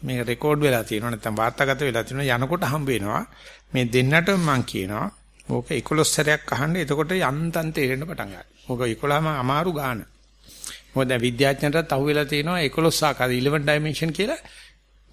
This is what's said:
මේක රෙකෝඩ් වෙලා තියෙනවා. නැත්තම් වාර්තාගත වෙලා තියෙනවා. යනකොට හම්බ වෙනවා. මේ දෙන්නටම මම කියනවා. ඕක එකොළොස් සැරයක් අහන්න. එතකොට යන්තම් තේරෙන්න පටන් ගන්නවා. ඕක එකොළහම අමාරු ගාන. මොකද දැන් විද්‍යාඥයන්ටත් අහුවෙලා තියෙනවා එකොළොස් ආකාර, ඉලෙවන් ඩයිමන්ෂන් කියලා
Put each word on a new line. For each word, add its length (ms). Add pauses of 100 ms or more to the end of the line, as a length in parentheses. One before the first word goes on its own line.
මේක 260
රෙකෝඩ් 340
වෙලා 220
තියෙනවා. 280
නැත්තම් 240
වාර්තාගත 460
වෙලා 220
තියෙනවා. 340
යනකොට 280
හම්බ 220
වෙනවා. 360 (440)
මේ 180
දෙන්නටම 560
මම 220
කියනවා. 420 (420)
ඕක 240
එකොළොස් 420
සැරයක් 380
අහන්න. 240
එතකොට 360
යන්තම් 600
තේරෙන්න 340
පටන් 240
ගන්නවා. 160 (200)
ඕක 180
එකොළහම 460
අමාරු 440
ගාන. 260 (920)
මොකද 200
දැන් 120
විද්‍යාඥයන්ටත් 720
අහුවෙලා 320
තියෙනවා 360
එකොළොස් 420
ආකාර, 280
ඉලෙවන් 320
ඩයිමන්ෂන් 500
කියලා 260 (720)